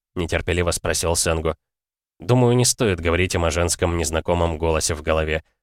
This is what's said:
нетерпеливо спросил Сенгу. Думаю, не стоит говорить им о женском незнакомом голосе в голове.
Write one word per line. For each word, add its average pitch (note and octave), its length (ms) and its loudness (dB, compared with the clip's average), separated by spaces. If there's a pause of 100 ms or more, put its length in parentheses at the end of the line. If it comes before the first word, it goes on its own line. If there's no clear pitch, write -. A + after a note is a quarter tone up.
(160)
нетерпеливо F2 540 -2
спросил E2 460 -2
Сенгу. D#2+ 400 0 (640)
Думаю, B2 360 4
не B2 100 4
стоит G2 340 0
говорить E2+ 340 0
им E2+ 120 0
о E2 40 2
женском E2+ 480 0
незнакомом E2 600 -2
голосе E2 340 0
в D2+ 80 -6
голове. D#2 420 -2 (200)